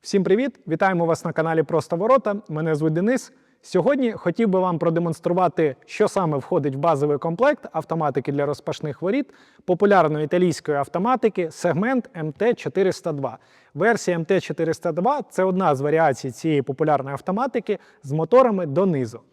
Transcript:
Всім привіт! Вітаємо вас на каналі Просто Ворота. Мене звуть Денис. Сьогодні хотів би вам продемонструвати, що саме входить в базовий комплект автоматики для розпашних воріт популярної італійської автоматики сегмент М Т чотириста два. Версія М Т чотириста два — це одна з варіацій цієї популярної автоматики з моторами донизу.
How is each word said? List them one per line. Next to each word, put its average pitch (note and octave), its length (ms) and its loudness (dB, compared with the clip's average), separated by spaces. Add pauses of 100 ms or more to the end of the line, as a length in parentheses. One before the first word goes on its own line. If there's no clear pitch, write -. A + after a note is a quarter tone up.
Всім G3 180 0
привіт! G#3+ 440 0
Вітаємо E3+ 380 0
вас E3 200 0
на D#3 80 -4
каналі D#3+ 300 0
Просто D#3+ 320 -2
Ворота. G#3+ 400 2 (140)
Мене D#3+ 260 -2
звуть D#3 180 0
Денис. G#3 380 -2 (300)
Сьогодні A#3+ 500 0
хотів G3 380 -2
би F#3 100 2
вам F3+ 200 0
продемонструвати, E3+ 960 0 (100)
що - 220 0
саме D#3+ 300 0
входить C#3+ 380 -2
в - 20 -8
базовий D3 400 2
комплект A3+ 540 0
автоматики D3+ 600 -2
для C#3+ 140 0
розпашних D3 560 -6
воріт A#3 320 -2 (320)
популярної E3+ 600 4
італійської E3 520 0
автоматики F#3+ 760 -2
сегмент G#3+ 640 -2
М D#3 160 -6
Т A3+ 220 0
чотириста F3 580 -2
два. C3+ 260 -6 (360)
Версія F3+ 440 0
М E3 80 -4
Т F#3+ 160 2
чотириста E3 500 -4
два — A3+ 380 0
це F#3 140 -2
одна F#3 320 2
з C3 60 -6
варіацій D3 500 2
цієї D3+ 300 0
популярної C#3 520 -2
автоматики G#3 680 -4 (240)
з C3+ 80 -10
моторами F#3+ 540 4
донизу. C#3 540 0 (140)